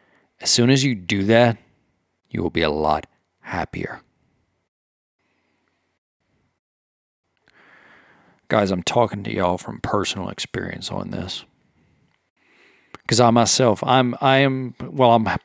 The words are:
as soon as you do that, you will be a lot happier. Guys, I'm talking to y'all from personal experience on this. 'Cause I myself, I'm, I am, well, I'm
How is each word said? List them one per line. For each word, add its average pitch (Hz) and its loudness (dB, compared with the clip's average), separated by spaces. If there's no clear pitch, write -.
as - -2
soon 120 4
as 135 4
you 131 -2
do 95 -4
that, 113 6
you 90 -4
will 87 -2
be 82 -2
a 78 0
lot 78 -2
happier. - -10
Guys, 101 2
I'm 90 -4
talking 107 -2
to 107 -8
y'all 90 -2
from - -14
personal 98 -4
experience - -10
on 50 -8
this. - -10
'Cause 110 2
I 120 6
myself, 117 2
I'm, 127 2
I 135 2
am, 131 -2
well, 123 2
I'm 113 4